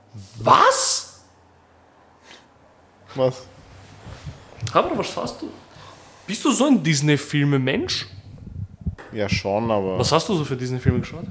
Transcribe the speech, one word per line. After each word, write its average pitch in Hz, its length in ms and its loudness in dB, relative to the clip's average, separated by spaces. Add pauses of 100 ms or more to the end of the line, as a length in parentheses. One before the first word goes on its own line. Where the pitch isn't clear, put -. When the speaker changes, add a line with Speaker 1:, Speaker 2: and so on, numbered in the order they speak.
(380)
Speaker 1:
Was? - 880 2 (1900)
Speaker 2:
Was? 131 320 -2 (1300)
Speaker 1:
Aber 285 260 2
was - 180 -4
hast - 260 -8
du? - 80 -12 (760)
Bist 202 180 -4
du 294 80 4
so 240 140 4
ein 254 160 6
Disney-Filme-Mensch? 147 1200 0 (1040)
Speaker 2:
Ja, 104 160 -2
schon, 104 420 0
aber 95 280 0
Speaker 1:
Was 120 140 2
hast 160 160 4
du 214 80 0
so 151 80 0
für 131 120 -6
Disney-Filme 123 440 -2
geschaut? 156 300 -8